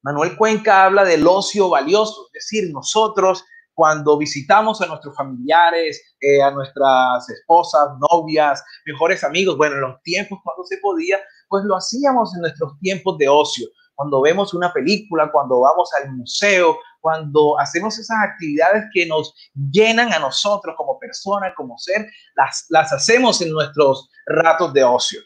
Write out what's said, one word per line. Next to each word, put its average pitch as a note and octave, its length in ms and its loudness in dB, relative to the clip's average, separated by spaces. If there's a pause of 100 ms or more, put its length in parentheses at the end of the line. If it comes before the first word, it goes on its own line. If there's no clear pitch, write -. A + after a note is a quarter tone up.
Manuel D3 340 -2
Cuenca G#3+ 480 4
habla G3 200 4
del E3 220 4
ocio F#3+ 420 2
valioso, F3 640 0
es - 120 -18
decir, G3 280 -4
nosotros F#3+ 720 0 (280)
cuando D3+ 440 2
visitamos F#3+ 640 0
a F3 60 -2
nuestros D3 280 -14
familiares, D#3+ 1040 0
eh, C#3 240 4
a C#3 80 4
nuestras C3 760 0
esposas, D#3 600 0 (220)
novias, D#3 540 0 (220)
mejores D#3+ 360 -2
amigos, E3 360 -2
bueno, D3 160 0
en C#3 80 -6
los B2+ 200 -10
tiempos F#3+ 400 -8
cuando F4+ 220 -12
se F#4+ 140 -10
podía, E4 420 -2 (280)
pues G3 160 -2
lo G3 120 0
hacíamos A#3 580 -2
en F3 60 -10
nuestros D#3+ 380 -6
tiempos F#3 400 -4
de C#3 100 2
ocio, C#3+ 400 0 (260)
cuando C#3 260 -2
vemos F3 340 0
una F3 180 -2
película, D#3 580 -2
cuando C3 300 2
vamos E3+ 340 2
al C#3 180 -6
museo, E3 680 0 (220)
cuando D3+ 600 0
hacemos G3 380 -4
esas A3+ 260 -6
actividades F3 680 0
que F3 140 -2
nos D#3 260 -4 (220)
llenan A3 580 0
a D#3+ 60 0
nosotros E3 580 -4
como C#3 220 -6
persona, F#3+ 560 -6
como B2 240 -14
ser, G#3 320 -6 (240)
las, - 360 -2
las D#3+ 220 2
hacemos A3 500 2
en E3 80 -4
nuestros C#3+ 580 0 (180)
ratos D#3+ 460 2
de C3+ 120 4
ocio. B2 420 0